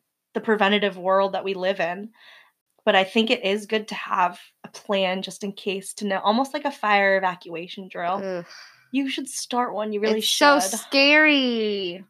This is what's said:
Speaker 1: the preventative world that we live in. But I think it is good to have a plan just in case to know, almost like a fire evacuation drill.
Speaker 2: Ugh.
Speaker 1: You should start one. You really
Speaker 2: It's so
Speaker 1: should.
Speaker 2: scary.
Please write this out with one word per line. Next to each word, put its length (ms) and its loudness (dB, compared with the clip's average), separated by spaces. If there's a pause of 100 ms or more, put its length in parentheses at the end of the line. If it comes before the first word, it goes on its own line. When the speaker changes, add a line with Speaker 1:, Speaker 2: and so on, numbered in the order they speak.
(340)
Speaker 1:
the 60 -4
preventative 560 2
world 380 2
that 100 -4
we 100 -2
live 260 -2
in. 300 -4 (760)
But 120 4
I 80 4
think 260 0
it 140 0
is 220 -2
good 220 -4
to 60 -10
have 440 -2 (240)
a 60 -18
plan 540 -2
just 220 -14
in 80 -8
case 420 -8
to 120 -8
know, 140 -2
almost 340 0
like 120 -6
a 40 -2
fire 460 2
evacuation 720 -6
drill. 360 -4
Speaker 2:
Ugh. 220 -8 (460)
Speaker 1:
You 160 -2
should 200 -8
start 460 -6
one. 180 -4
You 80 -2
really 180 0
Speaker 2:
It's 120 -2
so 300 6
Speaker 1:
should. 180 -2
Speaker 2:
scary. 1300 4